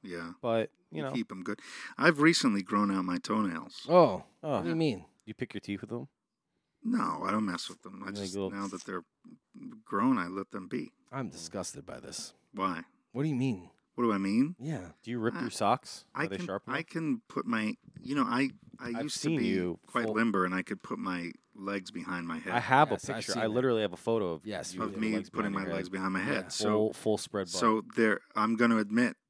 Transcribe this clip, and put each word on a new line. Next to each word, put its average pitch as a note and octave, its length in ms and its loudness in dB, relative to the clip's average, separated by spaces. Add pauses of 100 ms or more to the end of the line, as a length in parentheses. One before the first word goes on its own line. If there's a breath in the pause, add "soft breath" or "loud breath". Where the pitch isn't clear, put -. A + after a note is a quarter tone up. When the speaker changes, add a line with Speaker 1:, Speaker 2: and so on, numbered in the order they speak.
Speaker 1:
Yeah. E2+ 380 -10
Speaker 2:
But, A2+ 300 0 (200)
you D#3+ 80 -10
Speaker 1:
You D3+ 40 -6
Speaker 2:
know. C3 100 -6
Speaker 1:
keep A#2+ 200 -4
'em F#2 100 -10
good. G#2 180 -6 (380 loud breath)
I've C#3+ 220 6
recently C#3+ 420 6
grown G#2 300 2
out F#2+ 120 2
my F2 140 -2
toenails. F#2+ 680 -2
Speaker 3:
Oh, C#3+ 340 8 (200)
Speaker 2:
Oh. D3+ 100 -4
Speaker 3:
what A2+ 100 0
do E3+ 80 -2
you E3 60 0
mean? C3 280 2 (220)
Speaker 2:
You A2 80 -10
pick - 180 -8
your G2+ 80 -6
teeth G2+ 220 -6
with G#2 80 -12
them? B2 180 -8 (760)
Speaker 1:
No, G#3+ 400 -2
I F#2+ 80 0
don't A2 120 2
mess F2+ 240 -4
with - 140 -16
them. F#2+ 220 -14
I - 20 -8
Speaker 2:
You G2 60 -8
Speaker 1:
just, G2+ 100 -6
Speaker 2:
like F#2 120 -6
little G2 180 -2
Speaker 1:
now G2 160 -6
that F#2 160 -10
they're F#2 180 -6 (840)
grown, A#2 320 2
I F2 120 -2
let F#2+ 240 -8
them F#2 160 -10
be. - 240 -6 (180)
Speaker 3:
I'm B2 180 -6
disgusted E2 560 -10
by B1+ 140 -12
this. - 360 -12 (200)
Speaker 1:
Why? F2 300 -2 (280)
Speaker 3:
What C3 120 -2
do D#3+ 40 0
you D3 60 0
mean? A#2+ 360 -2 (280)
Speaker 1:
What B2 60 4
do A2+ 80 4
I G2+ 60 2
mean? A2+ 420 2
Speaker 3:
Yeah. A#2 300 -6 (120)
Speaker 2:
Do A2+ 80 -10
you A#2+ 80 -2
rip A2 160 2
Speaker 1:
I, F3 60 -4
Speaker 2:
your A2+ 100 -2
socks? - 540 0 (100)
Speaker 1:
I D3+ 120 -2
Speaker 2:
Are - 20 -6
they F#3+ 80 -6
Speaker 1:
can, F2+ 100 -4
Speaker 2:
sharp F#2+ 220 -4
Speaker 1:
I C3+ 80 -2
Speaker 2:
enough? E3 100 -4
Speaker 1:
can D3+ 400 -2
put - 200 -6
my, A2 280 0 (260)
you C3 140 -6
know, C#3+ 80 2
I, B2+ 280 2 (280)
I B2 120 -8
Speaker 2:
I've A#2 120 -4
Speaker 1:
used D3 140 -4
to - 60 -6
Speaker 2:
seen D#3 180 2
Speaker 1:
be - 80 2
Speaker 2:
you F2+ 400 0
Speaker 1:
quite A#2+ 160 -2
Speaker 2:
fold G#2+ 120 0
Speaker 1:
limber, G#2 280 4
and F2+ 100 0
I F#2 80 0
could - 220 -8
put - 160 -6
my F2 320 -4 (240)
legs G2 340 -6
behind F2 380 -8
my - 100 -6
head. F#2 140 -8
Speaker 2:
I A#2+ 80 2
have C3 320 6
Speaker 3:
Yes, - 160 -4
Speaker 2:
a - 20 -6
Speaker 3:
I've G#2+ 60 -4
Speaker 2:
picture. A2 160 -4
Speaker 3:
seen G2+ 100 0
Speaker 2:
I A2+ 40 2
Speaker 3:
it. - 20 2
Speaker 2:
literally A#2 340 2
have F#2+ 100 -2
a F2 40 -12
photo G#2 380 0
of D#2+ 120 -10
Speaker 3:
Yes, F#2 260 -8
Speaker 2:
you F#2 60 -8
Speaker 3:
you A2 80 -2
Speaker 1:
Of G#2 80 -6
Speaker 2:
with G#2+ 80 -4
your A2 80 0
Speaker 1:
me G#2+ 60 0
Speaker 2:
legs G2 140 -4
Speaker 1:
putting G#2 200 0
Speaker 2:
behind G2 140 -2
Speaker 1:
my F2+ 60 -4
Speaker 2:
your E2+ 60 -2
Speaker 1:
legs F2+ 120 -4
Speaker 2:
head. F#2 40 -8
Speaker 1:
behind F#2 200 -2
my F#2 80 0
Speaker 3:
Yeah. G2 60 -2
Speaker 1:
head. - 260 -2
So, G#2+ 160 0
Speaker 2:
Full, G#2+ 240 4
full G#2+ 260 0
spread G2 280 -4
butt. F2 120 -6
Speaker 1:
so A2 240 6 (140)
there, A2 240 6 (160)
I'm A2 180 4
gonna A#2 220 6
admit A2 400 2 (140)